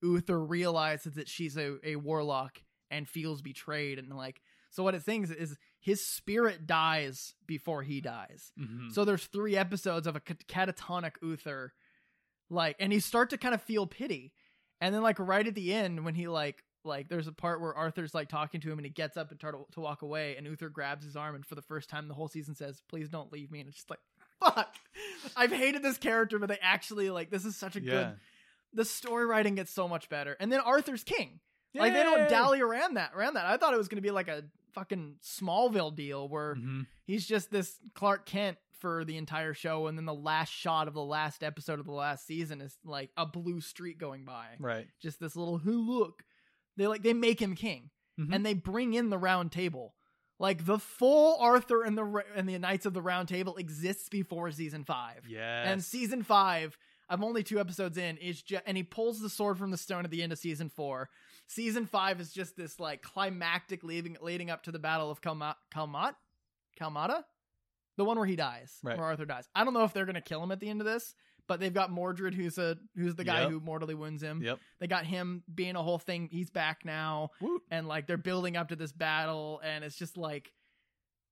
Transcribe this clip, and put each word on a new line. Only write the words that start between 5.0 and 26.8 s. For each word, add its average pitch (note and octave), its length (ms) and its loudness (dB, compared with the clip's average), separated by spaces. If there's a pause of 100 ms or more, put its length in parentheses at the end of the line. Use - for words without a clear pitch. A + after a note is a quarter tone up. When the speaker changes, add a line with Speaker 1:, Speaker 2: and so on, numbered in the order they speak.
Speaker 1:
thinks G#3 280 0
is D#3 260 -6 (220)
his G3+ 260 2
spirit G3+ 640 2
dies D#3+ 680 2 (120)
before D3+ 360 -4
he C#3 180 -4
dies. A#2 580 -10
Speaker 2:
Mm-hmm. A#2+ 320 -8
Speaker 1:
So G3+ 140 4
there's G3 220 4
three G3+ 300 0
episodes F3+ 500 0
of D3+ 100 -2
a C#3+ 40 -6
cat-, - 280 -10
catatonic F3 760 -2
Uther, D3 520 -8 (760)
like, E3 300 2
and G3 120 2
you G#3 80 8
start A#3+ 300 4
to C4+ 80 -4
kind B3 160 2
of F#3+ 80 0
feel G#3 240 0
pity. D#3 460 -6 (480)
And F#3 140 2
then, G#3+ 80 2
like, A3 180 6
right F#3+ 260 4
at G#3+ 80 -2
the F#3 180 -2
end F3 320 0
when E3 120 -2
he, F3 100 0
like, D3+ 380 -2 (200)
like, C#3 240 -6
there's E3 200 -2
a D#3 40 -10
part E3+ 280 -2
where D#3+ 140 -4
Arthur's, D#3+ 400 -2
like, D3+ 140 -4
talking D3+ 340 -4
to D#3 100 -6
him D3+ 60 -6
and D3 80 -8
he C#3 40 -10
gets D3+ 260 -4
up D#3 140 -6
and D3 80 -20
try D3+ 140 -8
to, C#3 200 -10
to E3+ 80 -12
walk D3 220 -6
away, D3 340 -4
and D3 100 -12
Uther D#3 220 -10
grabs D3 360 -6
his D3 120 -12
arm D3+ 200 -6
and C#3+ 100 -14
for - 80 -16
the C#3+ 80 -12
first D#3 260 -10
time D3+ 200 -10
the D3 60 -10
whole D#3 120 -6
season D3 300 -10
says, C#3 320 -12
"Please D#3 200 -8
don't D#3 240 -10
leave D3 200 -12
me." D3 80 -12
And C#3 80 -16
it's C#3+ 80 -18
just - 140 -14
like, - 100 -12 (400)
fuck, - 340 6 (640)
I've B3 160 6
hated C#4 320 2
this C4 140 2
character, A3 420 2
but G3+ 80 4
they G3+ 120 0
actually, G3 500 2